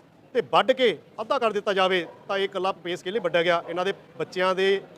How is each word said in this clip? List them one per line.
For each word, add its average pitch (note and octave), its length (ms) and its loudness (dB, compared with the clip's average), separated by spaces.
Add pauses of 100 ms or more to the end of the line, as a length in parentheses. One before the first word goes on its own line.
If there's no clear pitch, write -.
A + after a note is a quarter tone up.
(320)
ਤੇ B3 100 0 (100)
ਵੱਢ A3 200 6
ਕੇ B3 260 0 (220)
ਅੱਧਾ A#3 180 -2
ਕਰ A3+ 140 0
ਦਿੱਤਾ G3+ 200 -2
ਜਾਵੇ F#3 340 2 (220)
ਤਾਂ G3 100 -2
ਇਹ G3 60 -2
ਇਕੱਲਾ G3 280 -2
ਪੇ F3 240 -8
ਸਕੇਲ F3+ 160 -8
ਨਹੀਂ A3 80 -2
ਵੱਢਿਆ E3+ 220 2
ਗਿਆ। E3+ 260 2
ਇਹਨਾਂ F3 160 -2
ਦੇ G3 80 0 (260)
ਬੱਚਿਆਂ F#3 360 0
ਦੇ F#3+ 260 2 (180)